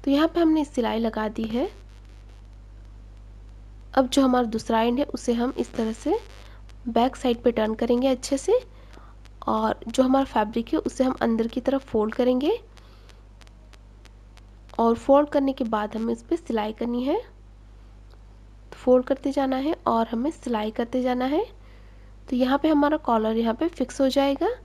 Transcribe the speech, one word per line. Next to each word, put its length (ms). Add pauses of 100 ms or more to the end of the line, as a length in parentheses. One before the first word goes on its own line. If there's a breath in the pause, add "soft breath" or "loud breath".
तो 80
यहाँ 160
पे 120
हमने 260
सिलाई 340
लगा 300
दी 160
है। 240 (2250)
अब 160
जो 120
हमारा 260
दूसरा 340
end 180
है 80
उसे 280
हम 220
इस 160
तरह 200
से 240 (720 loud breath)
back 260
side 280
पे 80
turn 240
करेंगे 320
अच्छे 320
से 200 (880 loud breath)
और 400
जो 160
हमारा 220
fabric 440
है 100
उसे 240
हम 180
अंदर 260
की 140
तरफ 240
fold 300
करेंगे 360 (2250 soft breath)
और 180
fold 320
करने 240
के 120
बाद 300
हमें 180
इस 100
पे 140
सिलाई 360
करनी 300
है। 120
तो 1600
fold 300
करते 260
जाना 260
है 180 (120)
और 200
हमें 260
सिलाई 380
करते 300
जाना 260
है। 160 (880 soft breath)
तो 60
यहाँ 220
पे 120
हमारा 300
collar 380
यहाँ 160
पे 160
fix 320
हो 80
जाएगा 400 (160)